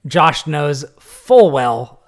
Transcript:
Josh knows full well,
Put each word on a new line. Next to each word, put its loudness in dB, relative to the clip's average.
Josh 0
knows -6
full 2
well, -4